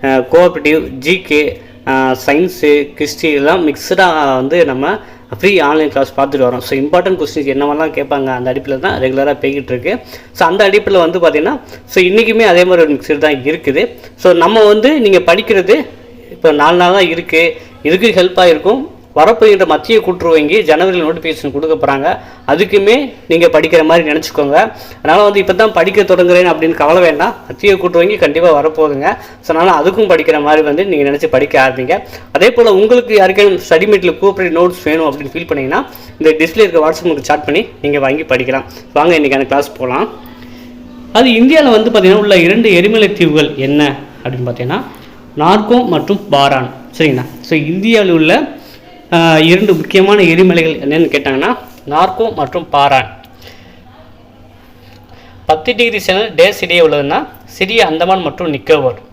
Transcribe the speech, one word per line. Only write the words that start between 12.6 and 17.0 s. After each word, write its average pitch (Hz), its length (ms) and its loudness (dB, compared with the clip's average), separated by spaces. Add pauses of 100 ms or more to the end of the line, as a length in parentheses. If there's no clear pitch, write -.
மாதிரி 175 180 4
ஒரு 151 100 0
மிக்ஸ்டு 147 240 -4
தான் 139 260 -2
இருக்குது. 156 460 -4 (280)
So, 180 160 4
நம்ம 185 300 4
வந்து 220 360 4
நீங்க 196 200 4
படிக்கிறது 196 680 0 (460)
இப்போ - 200 0
நாலு 151 260 2
நாள் 180 160 2
தான் 190 140 2